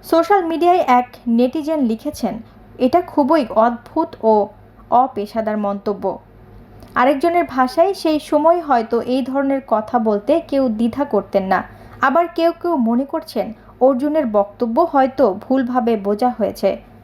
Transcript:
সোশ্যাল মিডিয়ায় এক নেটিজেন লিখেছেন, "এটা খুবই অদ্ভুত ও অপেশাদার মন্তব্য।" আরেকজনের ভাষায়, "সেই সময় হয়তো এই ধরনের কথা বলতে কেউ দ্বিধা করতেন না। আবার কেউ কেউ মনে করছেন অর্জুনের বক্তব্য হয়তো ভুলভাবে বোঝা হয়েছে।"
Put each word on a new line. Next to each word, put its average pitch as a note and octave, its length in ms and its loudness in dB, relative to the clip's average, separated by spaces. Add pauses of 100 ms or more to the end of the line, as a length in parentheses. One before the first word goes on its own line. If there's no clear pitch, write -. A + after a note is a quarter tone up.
সোশ্যাল E4+ 420 2
মিডিয়ায় E4+ 420 2
এক B3 220 2 (200)
নেটিজেন C#4 520 0
লিখেছেন, A3+ 580 -4 (400)
"এটা B3+ 220 2
খুবই D4 480 0
অদ্ভুত A#3 720 -2
ও G#3+ 260 2 (420)
অপেশাদার G#3+ 680 0
মন্তব্য।" G3+ 600 -4 (760)
আরেকজনের D#4 500 2
ভাষায়, C4 500 0
"সেই D#4 260 -2
সময় D#4+ 400 2
হয়তো A#3+ 400 -2
এই B3+ 220 -2
ধরনের C4+ 440 -2
কথা G#3+ 320 -2
বলতে A3 420 0
কেউ C4+ 280 -2
দ্বিধা A#3 360 -2
করতেন G3 400 -2
না। F#3+ 200 0 (360)
আবার D#4+ 280 2
কেউ E4+ 240 0 (100)
কেউ E4+ 140 0
মনে A#3+ 280 0
করছেন C4+ 480 -6 (280)
অর্জুনের C#4 460 2
বক্তব্য A3 540 -2
হয়তো C4 580 2 (100)
ভুলভাবে B3 480 0
বোঝা G#3 320 -2
হয়েছে।" G3+ 640 -4 (120)